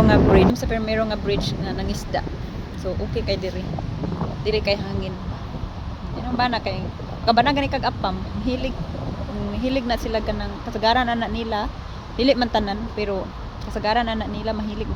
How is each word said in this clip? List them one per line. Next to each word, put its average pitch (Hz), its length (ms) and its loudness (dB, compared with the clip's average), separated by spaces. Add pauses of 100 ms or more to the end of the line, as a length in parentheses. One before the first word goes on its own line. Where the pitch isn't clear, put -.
nga 214 80 8
bridge. 190 400 8
Sa - 120 -2
primero 220 400 2
nga 208 120 -2
bridge 196 400 0
nga 196 160 -2
nangisda. - 480 -2 (560)
So, 185 200 -4
okay 214 280 -2
kay 202 80 2
diri. 185 320 -4 (800)
Diri 226 160 2
kay 302 160 2
hangin. 190 320 -2 (1040)
Yan - 160 -4
ang 240 80 2
bana 247 240 0
kay... 190 160 -2 (480)
Kabana 240 240 6
gani 277 160 2
kag 269 160 0
apam. 208 320 0 (320)
Hilig, 247 280 0 (840)
hilig 262 240 2
na 233 160 0
sila 220 240 0
ganang... 208 400 -2
Kasagaran 233 440 2
na, 233 120 0
na 226 80 0
nila. 220 400 -2 (480)
Dili 262 200 6
man 247 120 2
tanan, 208 320 0 (160)
pero... 202 320 -2 (420)
Kasagaran 220 400 2
na, 220 80 0
na 208 100 -2
nila 214 240 -2
mahilig 214 440 -4